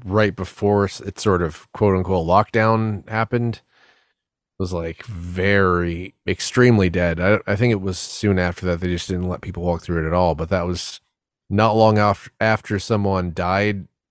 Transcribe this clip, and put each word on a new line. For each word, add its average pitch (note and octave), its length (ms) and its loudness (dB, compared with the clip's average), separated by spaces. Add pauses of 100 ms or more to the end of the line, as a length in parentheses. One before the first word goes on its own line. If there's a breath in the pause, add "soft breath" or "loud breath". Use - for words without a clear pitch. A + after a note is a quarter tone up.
right G2+ 320 2
before G2+ 480 0
s-, - 160 -6
it - 180 -12
sort F#2+ 240 2
of, - 300 -6
quote G2+ 240 2
unquote, F2+ 300 0
lockdown A2 840 2
happened. A2+ 480 -2
It - 1080 -18
was, F#2 100 -6
like, E2 340 -8
very, F2+ 1080 0 (120)
extremely G#2 640 4
dead. F2 300 0
I, G2+ 260 2
I G2+ 100 0
think A#2+ 140 2
it G2+ 100 0
was F#2+ 180 -4
soon G2+ 400 -2
after F2+ 280 -2
that F2 140 -2
they F#2 80 -4
just F2 200 -4
didn't F2+ 200 -4
let F2+ 120 -6
people F#2 220 -10
walk F2 200 -2
through E2 220 -2
it - 20 -4
at D#2+ 80 -2
all. F2+ 200 2
But D#2+ 160 -6
that F2+ 160 0
was - 340 -8 (480)
not G#2+ 240 2
long A2 260 6
af-, G#2 300 0 (120)
after G#2+ 380 0
someone F#2+ 540 -2
died, F#2+ 540 -2 (240)